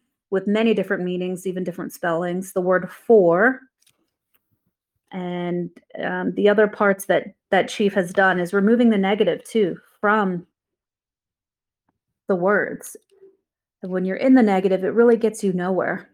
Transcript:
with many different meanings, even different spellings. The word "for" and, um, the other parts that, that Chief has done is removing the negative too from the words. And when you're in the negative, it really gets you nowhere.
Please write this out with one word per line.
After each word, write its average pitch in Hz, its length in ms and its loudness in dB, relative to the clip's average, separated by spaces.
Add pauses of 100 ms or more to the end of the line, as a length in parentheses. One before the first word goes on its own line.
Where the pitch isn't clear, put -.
(300)
with 190 160 -4
many 214 300 0
different 185 280 -4
meanings, 180 440 -6
even 185 160 -6
different 175 280 -10
spellings. 175 640 -6
The 190 80 -2
word 185 300 0
"for" 214 680 4 (1500)
and, 175 600 -6 (320)
um, 180 320 -4
the 196 120 2
other 208 200 4
parts 202 380 0
that, - 280 -2 (160)
that 190 180 2
Chief 202 280 -2
has 185 180 -2
done 190 260 2
is 175 140 -4
removing 226 380 4
the 208 60 2
negative 196 460 0
too 180 340 -2 (220)
from 202 460 0 (1800)
the 196 80 0
words. 180 600 -2 (840)
And 180 100 -10
when 185 140 -4
you're 190 120 -4
in 262 180 4
the 254 80 6
negative, 185 400 0
it 202 100 -2
really 233 240 4
gets 220 260 -4
you 196 80 0
nowhere. 180 640 -4